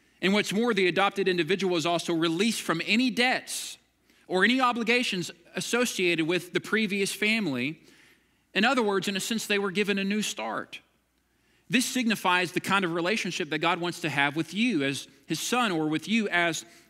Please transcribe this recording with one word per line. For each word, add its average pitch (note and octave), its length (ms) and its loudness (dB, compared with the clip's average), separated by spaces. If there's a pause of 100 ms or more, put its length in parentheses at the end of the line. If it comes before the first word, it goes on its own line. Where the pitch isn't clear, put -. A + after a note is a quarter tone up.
(220)
And F#3+ 120 4
what's G3+ 200 2
more, A#3 200 2
the F#3 140 2
adopted F#3+ 400 0
individual F3+ 480 0
is E3 100 0
also E3+ 280 0
released E3+ 480 0
from E3+ 240 -2
any A3 260 2
debts A3+ 640 -2 (500)
or F#3 160 2
any B3 160 6
obligations A#3 720 0 (260)
associated F3+ 720 0
with F3 280 -2
the F3+ 80 0
previous G3+ 520 0
family. D#3+ 640 -2 (760)
In F#3+ 120 2
other B3+ 160 4
words, G3 260 0
in G3 80 -2
a F#3+ 40 -4
sense, A3 260 -4
they G3+ 140 0
were G3 120 -2
given G3 280 0
a G3 40 0
new G#3 180 -2
start. - 580 -6 (880)
This A#3+ 180 2
signifies F#3 640 2
the F3 80 -4
kind F#3+ 260 2
of E3 80 -2
relationship F3 560 -2
that D#3 80 -2
God E3 240 0
wants E3+ 200 -4
to D#3+ 80 -4
have C#3+ 260 2
with D#3+ 180 -4
you G3+ 300 0
as C3+ 240 -4 (180)
his E3 140 -4
son A#3 320 0
or D#3 160 0
with D3+ 200 -2
you G#3+ 220 0
as E3+ 340 0 (260)